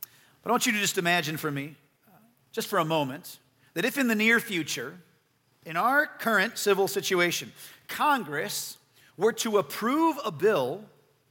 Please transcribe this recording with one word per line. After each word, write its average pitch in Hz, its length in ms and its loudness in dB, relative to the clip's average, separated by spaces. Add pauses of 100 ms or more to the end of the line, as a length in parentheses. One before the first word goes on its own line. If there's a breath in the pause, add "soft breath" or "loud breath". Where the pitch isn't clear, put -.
(420 loud breath)
But - 80 -2
I - 20 2
want 240 140 2
you 247 60 2
to 214 60 0
just 190 200 -2
imagine 170 380 2
for 151 140 -4
me, 143 260 -8 (320)
uh, - 100 -20 (320)
just 220 160 -6
for 196 140 0
a 165 40 2
moment, 156 540 -2 (360 soft breath)
that 170 100 -2
if 262 140 -2
in 262 100 2
the 220 80 2
near 226 240 4
future, 160 580 -6 (680)
in 165 120 -8
our 262 300 2
current 220 520 0
civil 196 300 4
situation, 175 640 0 (340 loud breath)
Congress 208 880 -2 (400 soft breath)
were 214 160 2
to 226 260 0
approve 277 680 0
a 208 80 -4
bill 170 520 0 (460)